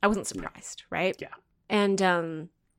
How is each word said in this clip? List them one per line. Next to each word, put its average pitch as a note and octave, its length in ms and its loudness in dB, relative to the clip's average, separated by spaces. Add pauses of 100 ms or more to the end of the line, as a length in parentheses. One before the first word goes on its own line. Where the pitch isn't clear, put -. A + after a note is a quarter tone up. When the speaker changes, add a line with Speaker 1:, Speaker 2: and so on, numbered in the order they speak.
Speaker 1:
I - 20 6
wasn't G3+ 280 0
Speaker 2:
No. F#2 60 -8
Speaker 1:
surprised, - 480 -14
right? F3+ 320 -2
Speaker 2:
Yeah. - 140 -14 (340)
Speaker 1:
And, G3+ 320 4
um, E3+ 480 0 (300)